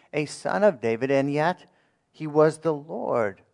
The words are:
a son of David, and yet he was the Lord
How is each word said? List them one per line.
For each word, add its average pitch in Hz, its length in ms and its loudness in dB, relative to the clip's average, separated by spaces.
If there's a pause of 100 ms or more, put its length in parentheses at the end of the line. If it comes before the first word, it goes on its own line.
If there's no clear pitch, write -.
(140)
a 151 100 -2
son - 400 -2
of 160 160 4
David, 113 300 -2
and 139 200 2
yet 156 400 -2 (400)
he 156 160 -12
was 156 320 4
the 165 140 -2
Lord 143 680 -4 (120)